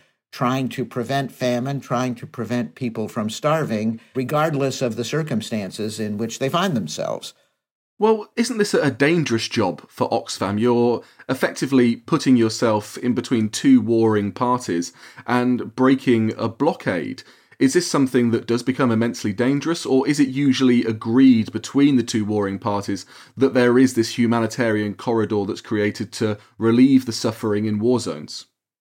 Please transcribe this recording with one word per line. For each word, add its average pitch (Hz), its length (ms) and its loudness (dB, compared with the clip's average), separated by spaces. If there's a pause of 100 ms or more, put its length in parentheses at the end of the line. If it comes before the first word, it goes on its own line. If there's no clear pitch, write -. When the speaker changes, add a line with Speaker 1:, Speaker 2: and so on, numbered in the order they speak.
(300)
Speaker 1:
trying 131 380 -2
to 123 160 -6
prevent 131 480 -4
famine, 127 480 -4
trying 123 340 -4
to - 120 -14
prevent 117 500 -6
people 113 320 -6
from 110 200 -6
starving, 113 720 -2 (140)
regardless 139 640 -2
of 120 140 -2
the 117 100 -6
circumstances 110 920 -6
in 104 180 -6
which 110 220 -6
they 135 100 -2
find 170 280 -2
themselves. - 580 -8 (640)
Speaker 2:
Well, 214 380 0
isn't 233 220 -2
this 202 160 0
a 147 160 2
dangerous 139 580 0
job 98 400 -2
for - 220 -4
Oxfam? 104 480 -4
You're 120 440 2 (260)
effectively 131 680 2
putting 143 400 2
yourself 110 600 0
in 123 160 -2
between 113 340 0
two 131 320 4
warring 107 520 2
parties 120 600 -2 (340)
and 123 480 0
breaking 123 600 2
a 110 120 -4
blockade. 101 760 -4 (380)
Is 135 140 2
this 175 140 2
something 131 440 2
that - 160 -2
does 120 160 0
become 131 260 0
immensely 113 420 0
dangerous, 143 540 -2
or 131 220 2
is 147 100 0
it 139 100 4
usually 131 540 2
agreed 113 680 4
between 139 420 2
the 120 80 4
two 113 220 -2
warring 101 340 -2
parties 101 480 -4 (300)
that 127 180 2
there 123 240 4
is 131 160 4
this 113 240 -2
humanitarian 113 760 0
corridor 110 520 -2
that's - 140 -6
created 104 540 -4
to 107 220 -2 (220)
relieve 127 480 6
the 113 60 -6
suffering 110 540 -2
in 107 120 -2
war 120 220 2
zones? 78 460 -12 (340)